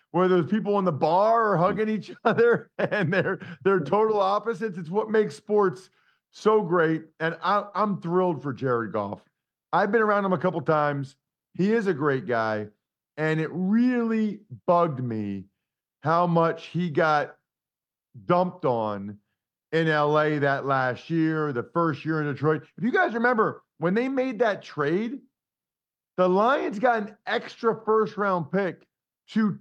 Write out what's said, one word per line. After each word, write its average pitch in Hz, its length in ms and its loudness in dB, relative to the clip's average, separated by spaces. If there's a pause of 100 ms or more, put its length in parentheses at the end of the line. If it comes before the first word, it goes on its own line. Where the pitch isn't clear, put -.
(100)
where 185 180 2
there's 175 180 4
people 202 320 0
in 190 60 0
the 180 80 0
bar 202 600 2
are 185 40 2
hugging 202 320 0
each 214 300 -6
<laughs> - 60 -20
other, 226 520 2
and 190 340 0
they're, 185 300 0 (240)
they're 196 160 4
total 208 400 0
opposites. 208 560 -2
It's 165 140 -12
what 214 200 -2
makes 214 240 2
sports - 540 0 (420)
so 214 300 2
great, 160 440 0 (160)
and 165 220 -2
I, 202 220 0 (100)
I'm 196 280 -2
thrilled 175 400 0
for 143 100 -6
Jared 117 400 -2
Goff. 104 300 -6 (500)
I've 196 180 2
been 226 120 2
around 202 240 2
him 185 80 2
a 170 40 -2
couple 165 220 -2
times. 147 560 0 (380)
He 190 180 2
is 226 140 2
a 190 80 0
great 135 320 0
guy, 110 400 -2 (500)
and 156 240 -2
it 156 100 -4
really 220 920 0 (260)
bugged 170 360 2
me 104 440 -6 (560)
how 170 240 2
much 165 400 0
he 175 240 -4
got 151 440 0 (920)
dumped 180 400 0
on 104 520 -4 (540)
in 160 160 0
L 151 300 2
A 151 200 2
that 139 280 0
last 131 420 -2
year, 160 440 0
the 151 220 -4
first 165 300 0
year 156 160 -2
in 151 60 -4
Detroit. 143 360 -2 (140)
If 156 80 -6
you 247 80 0
guys 349 220 2
remember, 226 480 0 (160)
when 175 160 0
they 247 140 0
made 262 320 -2
that 214 220 0
trade, 196 560 -4 (960)
the 185 120 4
Lions 226 500 2
got 233 240 2
an 208 140 -12 (100)
extra 220 580 -2
first-round 208 680 0
pick 185 340 -4 (420)
to 214 320 0